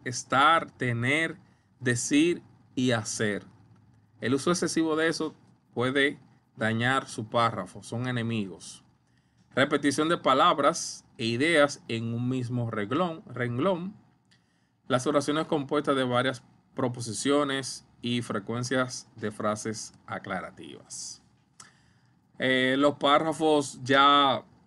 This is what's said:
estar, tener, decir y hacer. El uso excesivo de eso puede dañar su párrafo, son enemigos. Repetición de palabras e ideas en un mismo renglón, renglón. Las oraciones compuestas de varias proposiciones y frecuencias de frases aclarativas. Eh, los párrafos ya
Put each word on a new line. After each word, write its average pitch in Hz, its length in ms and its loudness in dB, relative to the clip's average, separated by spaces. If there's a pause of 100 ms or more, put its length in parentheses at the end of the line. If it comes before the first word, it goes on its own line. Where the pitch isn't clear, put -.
estar, 143 640 2
tener, 131 680 -2 (420)
decir 143 640 2 (320)
y 127 160 0
hacer. 107 540 -2 (760)
El 120 140 0
uso 139 160 0
excesivo 160 460 0
de 160 120 2
eso 156 260 -4 (400)
puede 139 440 2 (380)
dañar 123 520 0
su 110 200 -10
párrafo, 113 540 -2
son 120 240 -8
enemigos. 113 760 -6 (720)
Repetición 139 540 2
de - 100 0
palabras 151 840 2 (120)
e 120 80 -6
ideas 143 640 2
en 117 240 -4
un 120 160 -2
mismo 123 420 -4
renglón, 131 560 -2
renglón. 135 720 -2 (880)
Las 127 200 -2
oraciones 147 400 0
compuestas 143 500 0
de 131 80 2
varias 123 380 0 (320)
proposiciones 131 1120 -2 (140)
y 120 220 -2
frecuencias 123 920 -4
de 107 140 -6
frases 107 600 -6 (140)
aclarativas. 85 1160 -12 (1160)
Eh, 131 400 2
los 143 160 4
párrafos 151 880 2
ya 139 640 6 (220)